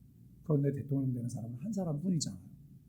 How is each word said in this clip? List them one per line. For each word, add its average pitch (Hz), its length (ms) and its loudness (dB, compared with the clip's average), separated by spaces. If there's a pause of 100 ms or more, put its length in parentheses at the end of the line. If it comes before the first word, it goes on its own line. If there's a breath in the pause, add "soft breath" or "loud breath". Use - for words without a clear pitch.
(440)
그런데 143 300 4
대통령 131 400 0
되는 120 160 -2
사람은 117 320 -6
한 214 100 -2
사람뿐이잖아요. 165 680 0 (480)